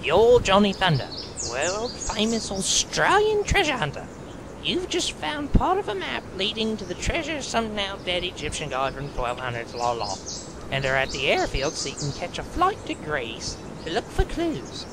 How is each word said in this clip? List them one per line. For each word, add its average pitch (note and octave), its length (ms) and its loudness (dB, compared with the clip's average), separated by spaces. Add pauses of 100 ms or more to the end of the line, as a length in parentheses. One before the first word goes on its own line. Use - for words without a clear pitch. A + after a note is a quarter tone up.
You're A3 400 8
Johnny G3 320 6
Thunder, D#3 340 4 (420)
world-famous G#3+ 1000 -2
Australian F#4+ 920 4
treasure D#4 340 2
hunter. D3+ 280 -2 (560)
You've G3+ 280 -2
just - 240 0
found D4 400 -4
part D#4 240 6
of G4+ 100 -2
a G#4 80 -2
map C#4 280 -4 (120)
leading A3 420 -2
to G3 80 -8
the F3+ 80 -6
treasure D4 480 -2
some A3+ 340 -2
now G3 220 -4
dead F3 260 -2
Egyptian D3+ 460 -4
guy C3 220 0
from C3+ 220 -6
twelve B2 260 -2
hundreds, A#2+ 340 -6
la A#2+ 180 0
la, G#2 260 -2 (540)
and C3+ 140 -2
are C3 100 2
at C3+ 160 2
the C#3 160 -2
airfield E3+ 460 2
so - 160 -6
you - 60 -8
can D3 180 -4
catch - 260 -6
a D3+ 40 -6
flight F#4 420 0
to - 100 -6
Greece A#2 600 -6 (280)
to D#3+ 60 -6
look G#3 140 -2
for - 200 0
clues. D4+ 680 -4